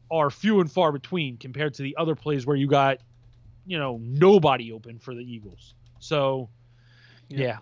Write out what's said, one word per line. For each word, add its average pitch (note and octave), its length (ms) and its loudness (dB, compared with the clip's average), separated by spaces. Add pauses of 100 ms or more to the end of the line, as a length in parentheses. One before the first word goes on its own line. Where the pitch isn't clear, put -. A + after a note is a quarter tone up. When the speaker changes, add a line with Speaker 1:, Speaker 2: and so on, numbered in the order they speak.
(100)
Speaker 1:
are D#3 180 2
few G3+ 320 0
and D#3+ 100 0
far E3 220 2
between C#3 460 -6
compared C#3 360 -6
to - 80 -10
the C3+ 140 -8
other D#3+ 180 -2
plays C#3+ 300 -4
where C#3+ 120 0
you C#3 100 0
got, C#3 320 2 (680)
you F3+ 120 -6
know, B2+ 240 -6
nobody C#3 720 4
open A2+ 260 -18
for B2+ 160 -14
the A#2+ 60 -12
Eagles. A2+ 540 -16 (260)
So, C3+ 480 -2 (800)
Speaker 2:
Yeah. C#3 100 -8
Speaker 1:
yeah, A#2+ 240 -4